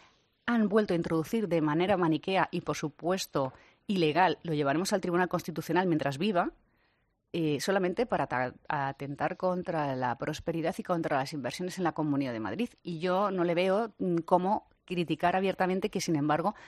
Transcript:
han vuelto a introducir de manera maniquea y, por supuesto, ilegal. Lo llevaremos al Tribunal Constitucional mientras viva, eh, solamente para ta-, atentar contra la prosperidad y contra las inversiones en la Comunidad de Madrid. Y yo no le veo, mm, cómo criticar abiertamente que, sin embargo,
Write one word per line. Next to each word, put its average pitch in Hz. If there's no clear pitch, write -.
han 233
vuelto 208
a -
introducir 170
de 165
manera 170
maniquea 175
y, 175
por 151
supuesto, 151
ilegal. 170
Lo 165
llevaremos 147
al 196
Tribunal 180
Constitucional 170
mientras 143
viva, 196
eh, 151
solamente 190
para 160
ta-, 127
atentar 143
contra 170
la 123
prosperidad 156
y 220
contra 160
las 135
inversiones 170
en 185
la 156
Comunidad 143
de 110
Madrid. 113
Y 175
yo 185
no 185
le 175
veo, 190
mm, 175
cómo 185
criticar 175
abiertamente 190
que, 190
sin 165
embargo, 151